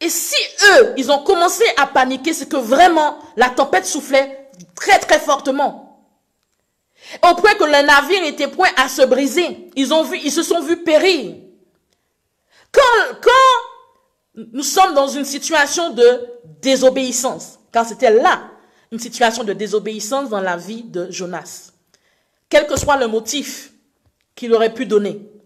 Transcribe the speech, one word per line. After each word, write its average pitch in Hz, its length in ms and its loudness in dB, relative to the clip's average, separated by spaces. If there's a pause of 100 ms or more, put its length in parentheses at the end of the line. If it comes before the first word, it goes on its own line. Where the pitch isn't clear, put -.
Et 339 80 -4
si - 280 -6 (360)
eux, - 240 6
ils 254 160 -2
ont 285 100 0
commencé 370 420 2 (140)
à 277 80 2
paniquer, 262 460 0
c'est 285 160 -8
que 294 80 -4
vraiment, 294 640 2 (180)
la 247 120 2
tempête 311 380 -2
soufflait 269 640 -4 (240)
très, - 240 2
très 311 200 0
fortement. 277 840 -4 (1200)
Au 349 120 4
point 415 200 4
que 370 100 -2
le 294 220 2
navire 302 380 2
était 294 240 -4
point 311 280 0
à 269 120 0
se 277 140 -2
briser. 262 760 0
Ils 269 180 -2
ont 320 80 2
vu, 294 220 -6
ils 285 80 -4
se 320 100 -2
sont 339 180 0
vus 339 220 -4
périr. 302 540 2 (1400)
Quand, 466 500 4
quand - 1200 0 (100)
nous 277 120 -8
sommes 370 300 2
dans 277 120 2
une 269 180 -6
situation 294 680 -2
de 240 360 4 (340)
désobéissance, 254 1000 -2 (120)
car 233 140 0
c'était 226 240 0
là 277 400 2 (400)
une 226 80 -12
situation 233 460 -4
de 202 80 -4
désobéissance 214 760 -6
dans 208 120 -4
la 180 160 -4
vie 208 260 -12
de 180 280 -10
Jonas, 175 600 -14 (760)
quel 294 180 2
que 294 120 -4
soit 285 180 0
le 254 100 0
motif 226 680 -8 (640)
qu'il 233 180 -6
aurait 226 220 2
pu 240 120 -8
donner, 202 340 -2 (260)